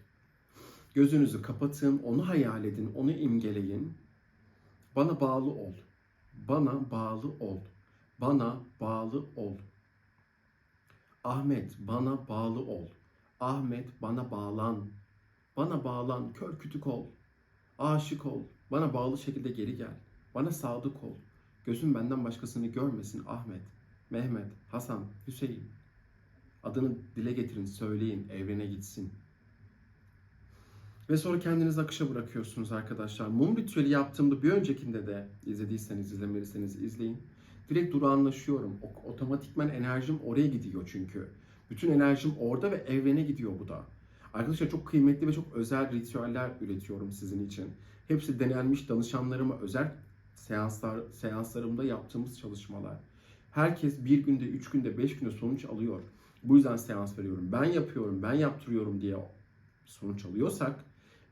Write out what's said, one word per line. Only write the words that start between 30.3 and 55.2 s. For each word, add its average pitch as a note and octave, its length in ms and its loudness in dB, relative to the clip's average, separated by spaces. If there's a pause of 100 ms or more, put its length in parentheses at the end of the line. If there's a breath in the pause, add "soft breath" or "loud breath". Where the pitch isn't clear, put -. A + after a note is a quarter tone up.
Ve D#3 80 6
sonra F3 220 2
kendinizi E3 420 2
akışa D3+ 280 -2
bırakıyorsunuz A2+ 600 -6
arkadaşlar. A2 560 -6
Mum C#3+ 300 4
ritüeli D3 320 2
yaptığımda C#3 540 4
bir D#3+ 80 8
öncekinde B2 560 2
de G2+ 200 -6 (180)
izlediyseniz, G#2 680 -4
izlemediyseniz G2+ 640 -4
izleyin. A2+ 420 -6 (520 loud breath)
Direkt E3+ 240 2
durağanlaşıyorum. C#3 880 2
O-, A2 300 -12
otomatikman C#3+ 580 -2
enerjim B2+ 560 -2
oraya C#3 220 4
gidiyor G2 440 -2
çünkü. F#2 360 -6 (420 loud breath)
Bütün D#3 220 2
enerjim C#3+ 480 6
orada B2+ 320 2
ve F#3 40 0
evrene C#3 480 4
gidiyor A#2+ 360 -2
bu G2+ 80 -8
da. D#2 160 -10 (500 loud breath)
Arkadaşlar D3 360 0
çok - 180 -4
kıymetli C#3+ 400 6
ve D3+ 60 4
çok D3+ 220 -4
özel C3 360 0
ritüeller A#2+ 600 -2 (100)
üretiyorum G2 500 -6
sizin G2+ 360 -6
için. F#2+ 200 -8 (400 loud breath)
Hepsi C#3+ 320 0
denenmiş, C3 500 2
danışanlarıma B2+ 680 0
özel D3+ 380 -2 (400)
seanslar, A2 640 -2 (140)
seanslarımda A#2 720 -4
yaptığımız B2 560 -4
çalışmalar. G2+ 600 -10 (520 soft breath)
Herkes D3 540 2
bir C#3+ 180 8
günde, C3 260 4
üç - 200 -6
günde, A#2 280 0
beş C3+ 220 0
günde A#2 120 -2